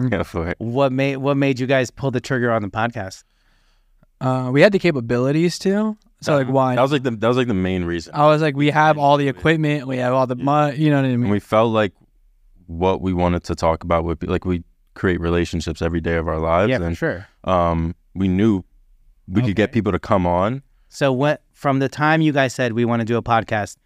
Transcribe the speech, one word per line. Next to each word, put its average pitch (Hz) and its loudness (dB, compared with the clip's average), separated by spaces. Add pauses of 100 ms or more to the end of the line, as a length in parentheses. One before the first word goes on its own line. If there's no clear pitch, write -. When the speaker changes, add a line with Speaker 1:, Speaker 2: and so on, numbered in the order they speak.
Speaker 1:
<laughs> 127 0
Go 95 -2
for 82 -6
it. 87 -4
Speaker 2:
What 127 -2
made, 135 -2
what 139 -2
made 139 0
you 131 -4
guys 131 0
pull 135 -6
the 123 -2
trigger 123 -2
on 113 0
the 101 -6
podcast? 110 -6 (1000)
Speaker 3:
Uh, 131 -2
we 139 4
had 202 8
the 196 2
capabilities 143 0
to, 214 -2 (260)
so, 156 0
like, 135 2
Speaker 1:
Uh-huh. 131 -4
Speaker 3:
why? 131 2
Speaker 1:
That 120 2
was, 135 2
like, 139 0
the, 131 -2
that 110 -2
was, 123 2
like, 127 0
the 120 0
main 92 0
reason. 85 -6
Speaker 3:
I 151 2
was 151 4
like, 151 -2
"We 143 0
have 156 4
all 143 4
the 143 0
Speaker 1:
Yeah. 139 0
Speaker 3:
equipment, 147 0
we 131 -6
have 123 0
all 131 2
the 123 -4
Speaker 1:
Yeah. 123 -6
Speaker 3:
money," 147 0
you 156 2
know 147 4
what 139 2
I 131 0
mean? 123 0
Speaker 1:
And 101 0
we 101 0
felt 110 2
like 107 2 (720)
what 87 -2
we 92 -2
wanted 87 0
to 87 -4
talk 82 0
about 85 0
would 82 -4
be, 90 -8
like, 87 -2
we 90 -2 (300)
create 90 0
relationships 85 -2
every 82 -2
day 82 -2
of 82 -2
our 80 -2
lives, 82 2
Speaker 2:
Yeah, 131 0
for 90 -4
Speaker 1:
and 85 -4
Speaker 2:
sure. 98 -6 (160)
Speaker 1:
um, 85 0 (200)
we 95 0
knew 95 2 (640)
we 98 0
could 101 -2
get 104 2
Speaker 2:
Okay. - -20
Speaker 1:
people 107 0
to 87 0
come 95 0
on. 95 0 (260)
Speaker 2:
So 139 -2
what, 139 0 (100)
from 135 -2
the 135 0
time 151 0
you 156 2
guys 135 0
said, 123 -2
"We 117 0
wanna 117 0
do 117 0
a 110 -2
podcast," 110 -2